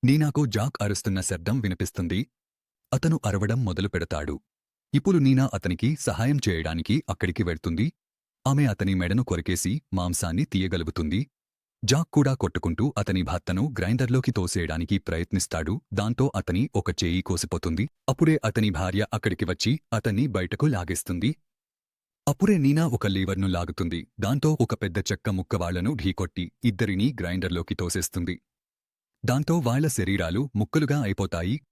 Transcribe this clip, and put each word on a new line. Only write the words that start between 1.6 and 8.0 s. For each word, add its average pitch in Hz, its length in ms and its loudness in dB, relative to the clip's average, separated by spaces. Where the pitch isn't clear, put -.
వినిపిస్తుంది. 92 600 -2
అతను 160 320 2
అరవడం 104 400 0
మొదలు 92 240 0
పెడతాడు. 76 460 -4
ఇప్పుడు 180 220 4
నీనా 135 340 6
అతనికి 92 360 -2
సహాయం 131 380 0
చేయడానికి 82 580 0
అక్కడికి 92 340 -2
వెళ్తుంది. 85 440 0